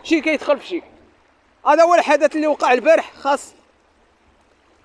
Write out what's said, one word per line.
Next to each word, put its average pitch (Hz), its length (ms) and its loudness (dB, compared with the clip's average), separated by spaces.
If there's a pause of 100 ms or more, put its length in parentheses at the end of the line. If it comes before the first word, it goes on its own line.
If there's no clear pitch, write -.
شي 320 180 -2
كيدخل 285 380 -2
في - 80 -18
شي. 302 140 -8 (840)
هذا 302 160 4
هو 349 120 4
الحدث 294 400 0
اللي 311 120 -2
وقع 294 260 0
البارح، 214 400 0
خاص - 400 -6 (1300)